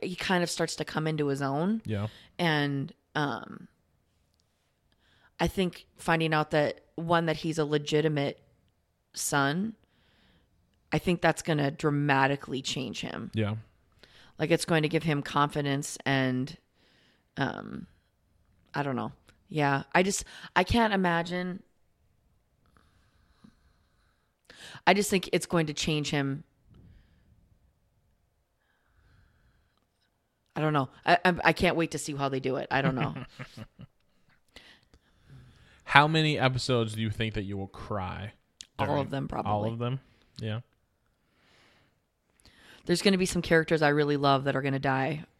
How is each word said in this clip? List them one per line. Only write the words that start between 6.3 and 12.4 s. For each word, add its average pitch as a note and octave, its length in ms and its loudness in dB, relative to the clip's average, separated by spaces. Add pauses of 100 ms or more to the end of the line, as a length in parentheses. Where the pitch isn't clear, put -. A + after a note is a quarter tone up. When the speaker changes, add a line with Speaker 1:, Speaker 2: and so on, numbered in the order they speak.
Speaker 1:
out D3+ 160 0
that, D3 300 2 (160)
one, E3+ 300 2
that D#3 100 0
he's D#3 220 -4
a D3+ 60 2
legitimate D3 760 0 (760)
son, D#3 600 0 (1160)
I D#3 60 0
think E3+ 240 0
that's E3 200 2
gonna D3 280 0
dramatically C#3+ 880 0